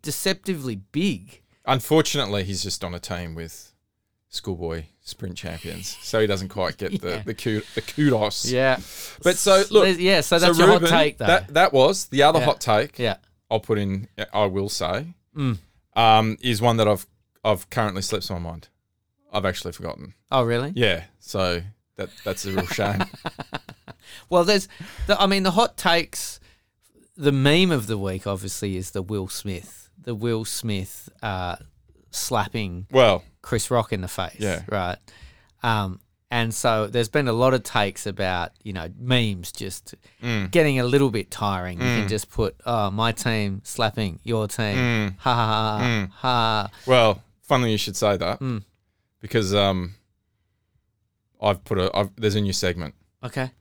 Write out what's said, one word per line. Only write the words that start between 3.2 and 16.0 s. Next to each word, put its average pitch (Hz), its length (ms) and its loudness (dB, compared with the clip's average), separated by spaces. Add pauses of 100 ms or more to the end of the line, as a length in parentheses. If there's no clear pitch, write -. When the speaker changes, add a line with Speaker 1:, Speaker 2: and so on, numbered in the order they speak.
Speaker 2:
with - 360 -14 (560)
schoolboy 82 560 -6 (180)
sprint - 360 -12
champions, 82 640 -12
so - 180 -2
he 107 80 4
doesn't 95 220 -4
quite 92 280 -4
get 95 220 -4
the, - 100 -6
Speaker 1:
<laughs> - 20 -4
Yeah. 98 120 -6
Speaker 2:
the 117 100 -8
ku-, 107 280 -4 (140)
the 110 60 -4
kudos. 117 680 0
Speaker 1:
Yeah. 127 260 2 (460)
Speaker 2:
But 180 140 4
so, 196 240 4
Speaker 1:
S-, 196 100 -2
Speaker 2:
look, 208 140 8
Speaker 1:
there's, 180 140 2
yeah, 180 220 4
so 170 160 2
Speaker 2:
so 175 100 6
Speaker 1:
that's 170 120 4
your 180 80 10
Speaker 2:
Ruben, 170 220 6
Speaker 1:
hot 165 100 6
take, 151 200 2
though. 110 80 0
Speaker 2:
that, 156 260 2
that 170 200 6
was 143 340 6
the 139 160 4
other 156 160 6
Speaker 1:
Yeah. 127 60 2
Speaker 2:
hot 143 140 2
take 117 400 0
Speaker 1:
Yeah. 110 180 -2 (320)
Speaker 2:
I'll 113 120 2
put 110 160 0
in, 98 300 -2 (260)
I'll 104 160 2
will 98 180 -2
say, 104 460 -4 (240)
Speaker 1:
Mm. 127 220 -2 (360)
Speaker 2:
um, 110 460 6